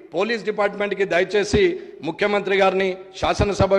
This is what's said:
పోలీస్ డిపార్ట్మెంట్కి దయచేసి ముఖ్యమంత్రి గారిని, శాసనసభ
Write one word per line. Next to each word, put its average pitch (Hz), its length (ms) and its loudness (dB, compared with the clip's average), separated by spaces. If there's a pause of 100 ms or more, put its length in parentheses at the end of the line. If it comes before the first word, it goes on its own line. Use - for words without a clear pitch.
(160)
పోలీస్ 208 340 -2
డిపార్ట్మెంట్కి 196 640 -2
దయచేసి 190 500 2 (440)
ముఖ్యమంత్రి 196 560 0
గారిని, 190 260 2 (320)
శాసనసభ 190 560 0